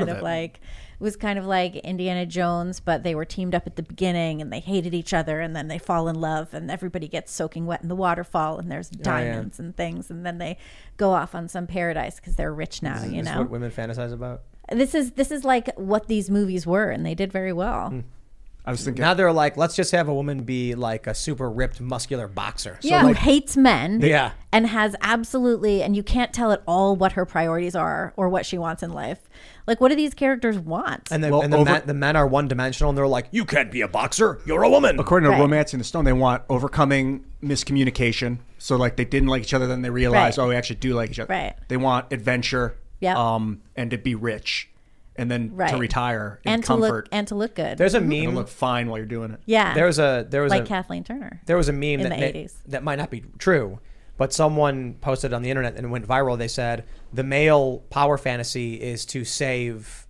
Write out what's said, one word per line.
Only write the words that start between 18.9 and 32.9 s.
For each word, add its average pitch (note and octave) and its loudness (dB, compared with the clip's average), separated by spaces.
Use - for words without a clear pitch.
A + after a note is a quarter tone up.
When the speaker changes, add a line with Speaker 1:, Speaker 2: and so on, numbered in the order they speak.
Speaker 3:
Now E3+ 4
they're F3+ 4
like, D3 2
"Let's D#3+ 2
just - 0
have F3 4
a D3 -2
woman C#3 -4
be, B2 -2
like, A2+ -4
a G#2+ -2
super C3 -4
ripped, B2 -2
muscular B2 -6
boxer." G2+ -8
So, C#4 -2
Speaker 4:
Yeah. F4+ 6
Speaker 2:
Who C4 10
Speaker 3:
like, A3+ 6
Speaker 2:
hates C#4+ 4
men G#3+ 6
Speaker 3:
Yeah. D3 4
Speaker 2:
and A3+ 6
has G#3+ 0
absolutely, A3+ 2
and G3+ 2
you G#3 -2
can't B3 2
tell A#3 2
at - 0
all G3 4
what F#3 2
her F#3 0
priorities E3+ 0
are D#3+ -2
or F#3 2
what F#3 0
she F#3 -6
wants E3 -6
in E3+ -8
life. D3 -10
Like, A3+ 2
what B3+ 10
do C#4+ 4
these D4+ 0
characters A#3+ 0
want? E3 -6
Speaker 3:
And D#3 0
the, D3+ 2
Speaker 1:
Well, C#3+ 4
Speaker 3:
and D3 2
the - 6
Speaker 1:
over D3 6
Speaker 3:
men, D3+ 2
the D3 -2
men C#3+ 2
are D3 6
one-dimensional, C3 2